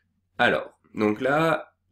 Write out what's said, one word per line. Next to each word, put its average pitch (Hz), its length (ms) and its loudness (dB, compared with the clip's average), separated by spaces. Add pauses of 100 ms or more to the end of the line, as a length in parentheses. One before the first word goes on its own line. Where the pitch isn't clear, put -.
(380)
Alors, 110 400 0 (160)
donc 107 280 0
là, 151 520 0 (180)